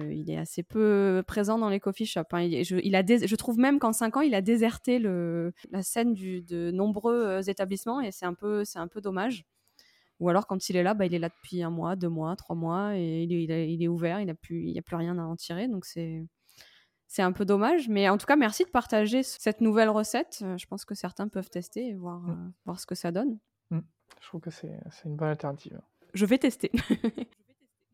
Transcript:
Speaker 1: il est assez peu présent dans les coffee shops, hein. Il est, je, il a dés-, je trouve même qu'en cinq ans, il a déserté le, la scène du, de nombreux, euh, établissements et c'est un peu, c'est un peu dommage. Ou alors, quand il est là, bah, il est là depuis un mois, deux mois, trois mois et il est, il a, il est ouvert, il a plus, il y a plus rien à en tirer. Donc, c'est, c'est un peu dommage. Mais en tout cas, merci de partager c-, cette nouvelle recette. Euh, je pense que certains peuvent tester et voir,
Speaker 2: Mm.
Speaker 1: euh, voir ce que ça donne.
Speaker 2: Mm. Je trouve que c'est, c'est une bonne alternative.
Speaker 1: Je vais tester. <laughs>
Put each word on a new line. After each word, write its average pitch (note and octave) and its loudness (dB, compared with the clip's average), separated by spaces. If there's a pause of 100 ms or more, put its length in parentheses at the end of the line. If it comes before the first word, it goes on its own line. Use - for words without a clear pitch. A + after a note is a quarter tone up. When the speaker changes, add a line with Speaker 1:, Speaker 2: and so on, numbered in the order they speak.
(120)
Speaker 1:
il D#3 -6
est D#3 -4
assez D#3+ -6
peu G3+ 4
présent G#3+ 0
dans A3 0
les G3 0
coffee G3+ -4
shops, - -4
hein. F3 0
Il F3 0
est, B2 2
je, F3+ -2
il G3 2
a F#3+ 6
dés-, A3 6
je G#3+ 0
trouve A3+ 0
même C#4 6
qu'en A#3 2
cinq A3+ -2
ans, C4+ 4
il D4+ 4
a G3 2
déserté A#3 2
le, F3 0 (160)
la F#3+ -4
scène A#3 0
du, F#3 -6
de E3+ -4
nombreux, G#3+ 2
euh, F#3+ 0
établissements G3 -2
et G#3+ -4
c'est - -8
un F3 -2
peu, G#3 -2
c'est G3 -10
un E3+ -6
peu G#3 -12
dommage. G3 -2 (760)
Ou F3 2
alors, F3+ 4
quand F#3+ -4
il F#3 0
est F3+ 6
là, F#3 4
bah, G3+ 2
il F3 0
est F3 2
là E3+ -2
depuis - -8
un E3 -2
mois, E3+ -2
deux F3 -2
mois, E3 -2
trois - -8
mois F3 -2
et E3 0
il E3+ -2
est, E3+ 0
il D#3+ -2
a, E3 0
il E3 -2
est E3+ 4
ouvert, E3+ 0
il G3 -2
a - -6
plus, E3 -8
il E3+ -4
y E3+ -6
a - -6
plus - -8
rien E3+ -2
à E3+ -4
en E3 -6
tirer. F3 -6
Donc, G3+ -4
c'est, D#3+ -8 (800)
c'est - -2
un F#3 4
peu G3+ -2
dommage. A3+ 4
Mais G3+ 4
en G3+ 6
tout - -10
cas, C#4 6
merci A#3 4
de F#4 -2
partager A#3 2
c-, - -10
cette A3 0
nouvelle A3 6
recette. G#3+ -2
Euh, F#3 -4
je - -14
pense - -10
que G#3 -10
certains F#3 -6
peuvent F#3+ -8
tester G#3+ -8
et G#3+ -8
voir, F3 -10
Speaker 2:
Mm. F3 -6
Speaker 1:
euh, F3 -10 (160)
voir F3+ -8
ce - -14
que F3+ -8
ça E3+ -4
donne. A3+ -2 (320)
Speaker 2:
Mm. E3 -2 (420)
Je - -20
trouve E3 -14
que E3+ -14
c'est, - -14 (100)
c'est - -16
une D3 -6
bonne D#3 0
alternative. D3 -6 (360)
Speaker 1:
Je G3 2
vais A3 6
tester. - 0
<laughs> - -2 (640)